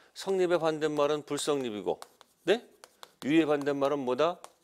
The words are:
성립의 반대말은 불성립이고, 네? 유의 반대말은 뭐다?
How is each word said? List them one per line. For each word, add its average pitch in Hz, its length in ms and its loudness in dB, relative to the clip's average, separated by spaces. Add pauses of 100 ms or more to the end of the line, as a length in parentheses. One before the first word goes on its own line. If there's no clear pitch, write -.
(140)
성립의 180 460 0
반대말은 151 640 0
불성립이고, 120 760 -2 (440)
네? 202 240 0 (560)
유의 151 220 4
반대말은 143 540 0
뭐다? 139 400 0 (240)